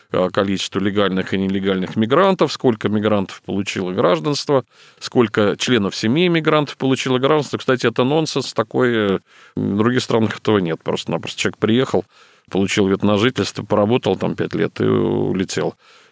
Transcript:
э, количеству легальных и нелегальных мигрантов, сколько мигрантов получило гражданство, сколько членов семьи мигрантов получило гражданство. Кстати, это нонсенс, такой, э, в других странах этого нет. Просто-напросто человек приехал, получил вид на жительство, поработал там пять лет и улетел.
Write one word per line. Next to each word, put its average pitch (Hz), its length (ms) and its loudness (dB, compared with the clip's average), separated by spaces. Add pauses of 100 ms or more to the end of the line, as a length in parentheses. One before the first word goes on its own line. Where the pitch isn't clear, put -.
(120)
э, 92 220 2
количеству 98 480 -2
легальных 98 520 0
и 98 40 0
нелегальных 95 580 -2
мигрантов, 139 560 2
сколько 110 380 0
мигрантов 104 560 0
получило 95 480 -4
гражданство, 147 720 0 (340)
сколько 107 580 2
членов 104 380 0
семьи 147 320 2
мигрантов 156 480 0
получило 131 440 0
гражданство. 139 380 0
Кстати, 127 280 0
это 120 180 2
нонсенс, 143 500 0
такой, 120 400 0
э, 101 260 2 (360)
в 101 220 -2
других 120 260 2
странах 110 360 0
этого 107 180 2
нет. 82 260 -2
Просто-напросто 85 560 -6
человек - 180 -4
приехал, 113 480 0 (440)
получил 95 380 0
вид 95 160 0
на 101 140 4
жительство, 120 460 -2
поработал 104 520 2
там 90 200 -4
пять - 180 -4
лет 90 260 -2
и 107 60 0
улетел. 101 920 -2 (360)